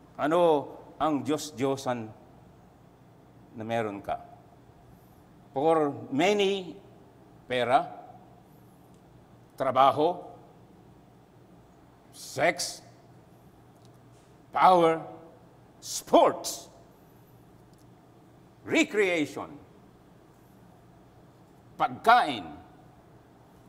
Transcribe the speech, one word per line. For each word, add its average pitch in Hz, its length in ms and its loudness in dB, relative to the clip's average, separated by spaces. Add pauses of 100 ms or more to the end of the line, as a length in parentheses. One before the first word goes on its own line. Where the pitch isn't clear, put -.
(200)
Ano 156 480 2 (320)
ang 143 240 -2
Diyos-Diyosan 131 760 -4 (1600)
na 117 80 -14
meron 107 400 -4
ka? 76 160 -6 (1400)
For 151 400 2 (160)
many, 190 640 0 (720)
pera, 127 400 2 (1700)
trabaho, 135 800 2 (1800)
sex, - 720 -4 (1700)
power, 165 480 6 (800)
sports, - 880 0 (2000)
recreation, 170 840 -2 (2250)
pagkain, 151 720 2 (1200)